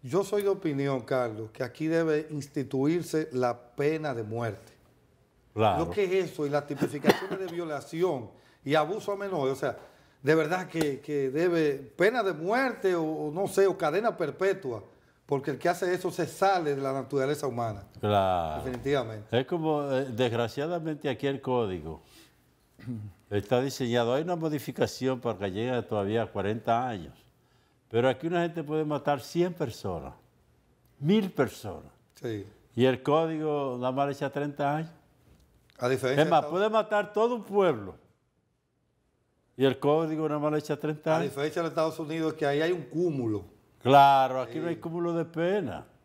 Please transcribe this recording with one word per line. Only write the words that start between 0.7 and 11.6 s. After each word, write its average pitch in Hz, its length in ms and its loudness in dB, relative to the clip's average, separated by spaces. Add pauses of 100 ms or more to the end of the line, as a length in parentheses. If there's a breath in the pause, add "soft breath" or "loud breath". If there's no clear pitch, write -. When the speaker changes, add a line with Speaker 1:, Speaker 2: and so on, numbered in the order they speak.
Speaker 1:
Carlos, 117 500 -2
que - 100 -8
aquí 127 240 -6
debe 160 440 2
instituirse 151 1000 -2
la 123 240 0 (200)
pena 151 380 0
de 117 80 -6
muerte. 110 500 -6 (840)
Speaker 2:
Claro. 107 300 4
Speaker 1:
Lo 165 60 -6
que 196 140 0
es 185 260 0
eso 151 160 -4
y 143 40 -2
las 143 160 0
tipificaciones 147 720 0
de 190 80 -6
violación 165 840 -2 (340 soft breath)
y 135 100 0
abuso 170 380 2
a 196 40 -4
menores, 185 360 0
o 131 40 -2
sea, 131 200 -4 (460 loud breath)
de 143 120 4
verdad 160 320 0
que, 151 340 -2
que 143 300 -2
debe 160 440 2